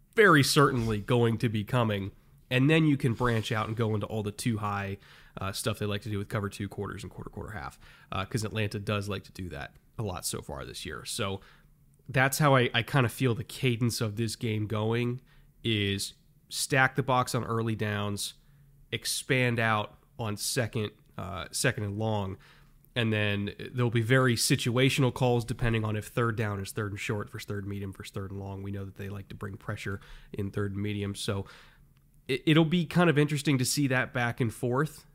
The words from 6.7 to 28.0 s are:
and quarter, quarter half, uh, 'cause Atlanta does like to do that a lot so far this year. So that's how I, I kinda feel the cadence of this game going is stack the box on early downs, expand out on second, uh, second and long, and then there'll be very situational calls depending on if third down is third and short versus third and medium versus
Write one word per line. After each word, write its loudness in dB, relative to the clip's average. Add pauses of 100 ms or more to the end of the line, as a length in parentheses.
and -12
quarter, -14
quarter -12
half, -12 (340)
uh, -4
'cause -6
Atlanta -4
does -2
like -6
to -20
do -10
that -10 (240)
a -4
lot -6
so -6
far -10
this -12
year. -10
So -4 (680)
that's 2
how 6
I, 6
I 4
kinda 4
feel 0
the -6
cadence 0
of -2
this -2
game -2
going -2 (400)
is 0 (340)
stack 2
the 0
box 2
on 0
early -2
downs, -4 (560)
expand 0
out 0 (220)
on -4
second, -2 (260)
uh, -8
second 0
and -4
long, -2 (580)
and 0
then 0 (180)
there'll 0
be 2
very 4
situational 2
calls 2
depending 0
on -2
if -6
third 0
down -2
is -8
third -4
and -8
short -4
versus -12
third -6
and -6
medium -6
versus -14